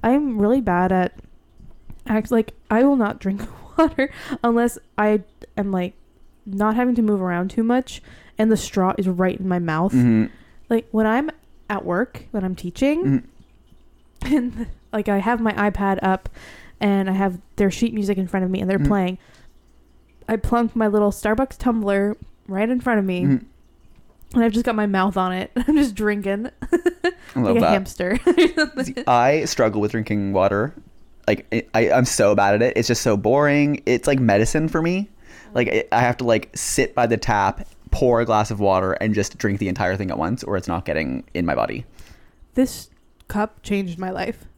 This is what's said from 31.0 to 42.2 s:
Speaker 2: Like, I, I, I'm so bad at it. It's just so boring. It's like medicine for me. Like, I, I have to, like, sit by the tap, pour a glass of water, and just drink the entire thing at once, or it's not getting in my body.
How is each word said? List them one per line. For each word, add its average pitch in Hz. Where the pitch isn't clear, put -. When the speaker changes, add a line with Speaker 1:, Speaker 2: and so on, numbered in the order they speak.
Speaker 2:
Like, 104
I, 113
I, 110
I'm 127
so 104
bad 101
at 107
it. 127
It's 113
just 120
so 113
boring. 143
It's 120
like 139
medicine 113
for 160
me. 185
Like, 123
I, 110
I 117
have 123
to, 131
like, 113
sit -
by 123
the 113
tap, 101
pour 123
a 117
glass 107
of 104
water, 95
and 107
just 101
drink 101
the 101
entire 92
thing 98
at 55
once, 82
or 98
it's 87
not 85
getting 71
in 87
my 78
body. 58